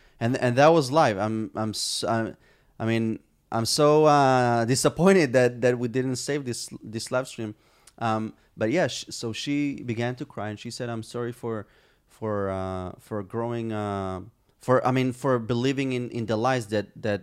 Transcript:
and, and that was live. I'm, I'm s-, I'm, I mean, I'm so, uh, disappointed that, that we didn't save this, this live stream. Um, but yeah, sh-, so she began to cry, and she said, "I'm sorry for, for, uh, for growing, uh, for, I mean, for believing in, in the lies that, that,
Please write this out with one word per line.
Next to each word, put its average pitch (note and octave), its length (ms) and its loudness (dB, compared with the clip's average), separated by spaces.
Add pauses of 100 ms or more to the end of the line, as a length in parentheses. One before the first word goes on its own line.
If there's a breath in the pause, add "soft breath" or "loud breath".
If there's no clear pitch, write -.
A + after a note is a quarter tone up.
(200 soft breath)
and, A#2+ 180 0
and A#2+ 200 2
that C#3+ 160 8
was C#3 180 2
live. C#3 260 4
I'm, A2 380 -2
I'm A2 140 -2
s-, - 360 -6
I'm, A2+ 300 -2 (420 soft breath)
I A2 80 -6
mean, A2+ 340 0 (320)
I'm A2+ 140 0
so, D3+ 400 4
uh, B2+ 600 4
disappointed D3+ 680 4
that, B2 280 4
that B2 160 4
we B2 100 -2
didn't B2+ 300 -2
save C#3+ 280 -4
this, A#2+ 240 -8 (140)
this A2 280 -10
live B2+ 160 -2
stream. A2 260 -8 (460 soft breath)
Um, A2 340 -2 (220 soft breath)
but A2+ 160 0
yeah, D#3+ 160 2
sh-, - 220 -8
so A2+ 240 -8
she C#3+ 500 -4
began A#2+ 320 -4
to B2+ 100 -12
cry, G#2 240 -8
and G#2 100 -10
she A#2+ 120 -14
said, A#2+ 180 -8
"I'm A2+ 140 -8
sorry A#2+ 280 -8
for, A2+ 360 -8 (400 soft breath)
for, G2+ 420 -4
uh, F#2+ 500 -6
for G#2 240 -8
growing, A2+ 500 -6
uh, G2 480 -4 (400)
for, B2+ 240 4
I C3 60 2
mean, B2+ 200 2
for B2+ 280 0
believing B2+ 540 -2
in, B2 180 -4
in A2+ 160 -6
the A2 100 0
lies B2 300 0
that, G#2 200 -2 (140)
that, G2+ 220 -2